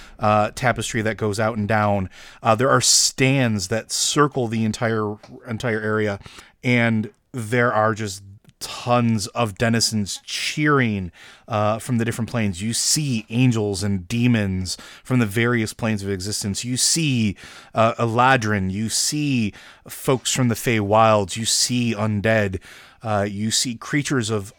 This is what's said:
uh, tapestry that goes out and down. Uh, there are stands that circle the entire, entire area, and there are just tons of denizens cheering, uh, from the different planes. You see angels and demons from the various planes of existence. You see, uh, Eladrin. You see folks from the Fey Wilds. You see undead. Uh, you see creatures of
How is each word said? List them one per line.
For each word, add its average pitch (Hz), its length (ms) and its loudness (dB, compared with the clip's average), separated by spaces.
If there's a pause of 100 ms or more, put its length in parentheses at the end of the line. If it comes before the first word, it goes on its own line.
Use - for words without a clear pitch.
(200)
uh, 107 360 2
tapestry 113 460 -2
that 107 140 -2
goes 104 240 -2
out 110 180 -2
and 104 120 -2
down. 104 400 2 (340)
Uh, 113 100 4
there 120 160 4
are 127 120 4
stands 127 880 2
that - 240 -4
circle 139 540 0
the 113 180 -2
entire, 107 500 -2 (320)
entire 110 320 -2
area, 107 400 -2 (460)
and 117 460 2 (200)
there 120 420 0
are 110 200 4
just 98 300 -8 (360)
tons 117 680 0
of 113 300 -4
denizens 110 680 0
cheering, 123 840 0 (360)
uh, 107 320 0
from 113 200 -2
the 117 60 0
different 113 240 -4
planes. 101 320 -2
You 113 120 -4
see 131 560 -2
angels 113 540 2
and 98 240 -2
demons 104 680 0 (280)
from 127 160 0
the 113 80 2
various 117 460 0
planes 110 300 -4
of 98 60 -4
existence. 98 560 -4
You 127 100 -4
see, 123 640 0 (360)
uh, 113 200 4
Eladrin. 113 800 2
You 107 180 -4
see 135 640 -2 (340)
folks - 460 -2
from 127 160 2
the 110 60 0
Fey 113 260 0
Wilds. 107 560 4
You 113 80 -6
see 120 500 0
undead. 104 640 0 (440)
Uh, 104 260 0
you 107 220 -4
see 120 240 -2
creatures 131 560 -2
of 104 280 -4